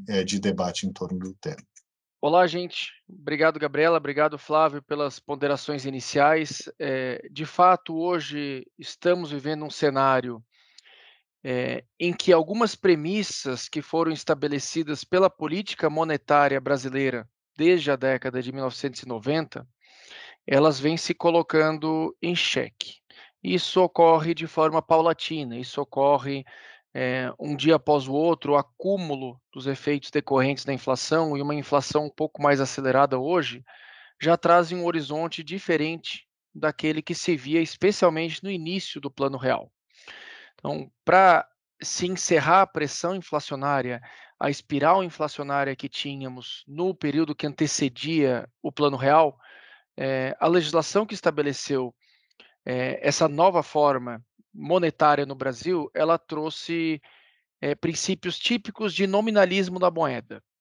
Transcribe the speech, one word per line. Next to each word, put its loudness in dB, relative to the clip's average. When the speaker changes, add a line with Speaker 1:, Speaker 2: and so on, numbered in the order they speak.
Speaker 1:
é, 0
de -2
debate -2
em -4
torno -8
do -10
tema. -12
Speaker 2:
Olá, 4
gente. -6
Obrigado, 0
Gabriela. 2
Obrigado, 0
Flávio, 0
pelas -4
ponderações -4
iniciais. 0
É, -6
de -10
fato, 4
hoje -4
estamos 0
vivendo -4
um -8
cenário, 2
é, -2
em 0
que 2
algumas 4
premissas -2
que -6
foram -2
estabelecidas -4
pela 4
política -4
monetária 2
brasileira -2
desde 4
a 2
década -2
de -8
mil -8
novecentos -6
e -14
noventa, -4
elas 4
vêm 0
se -4
colocando 0
em -2
xeque. -4
Isso 0
ocorre 4
de -10
forma 0
paulatina, 0
isso -8
ocorre, 0
é, -4
um -6
dia 4
após 2
o -6
outro, 0
o 6
acúmulo -4
dos -10
efeitos -4
decorrentes 0
da -4
inflação 0
e -4
uma -4
inflação 0
um -8
pouco -6
mais 4
acelerada 2
hoje, -2
já 4
trazem 4
um -2
horizonte -4
diferente -4
daquele -2
que -6
se -2
via 0
especialmente 0
no -8
início -6
do -8
Plano -4
Real. -2
Então, -8
pra 6
se -6
encerrar 2
a 2
pressão -4
inflacionária, -4
a 0
espiral 2
inflacionária -4
que -10
tínhamos -12
no -4
período -2
que -6
antecedia -2
o -6
Plano 0
Real, 4
é, -4
a 2
legislação 2
que -10
estabeleceu, -2
é, -4
essa 2
nova 4
forma 0
monetária 2
no -8
Brasil, -4
ela 2
trouxe, -6
é, -2
princípios -4
típicos -4
de 0
nominalismo 2
da 2
moeda. -4